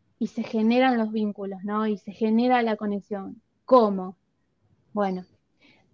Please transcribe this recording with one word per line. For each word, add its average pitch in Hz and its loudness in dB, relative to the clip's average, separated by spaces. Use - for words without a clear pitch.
y 214 -4
se - -8
generan 240 2
los 220 -2
vínculos, 202 -6
¿no? 214 -2
Y 208 -2
se - -16
genera 233 2
la 220 0
conexión. 202 -8
¿Cómo? 202 4
Bueno, 190 -4